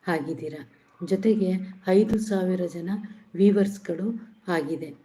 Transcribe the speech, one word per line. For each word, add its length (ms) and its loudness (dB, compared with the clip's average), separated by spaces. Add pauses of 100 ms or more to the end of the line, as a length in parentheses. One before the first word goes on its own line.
ಆಗಿದ್ದೀರಾ. 600 -6 (380)
ಜೊತೆಗೆ 460 2 (340)
ಐದು 320 4
ಸಾವಿರ 420 0 (120)
ಜನ 160 -8 (460)
ವ್ಯೂವರ್ಸ್‌ಗಳು 1000 2 (100)
ಆಗಿದೆ. 460 -2 (120)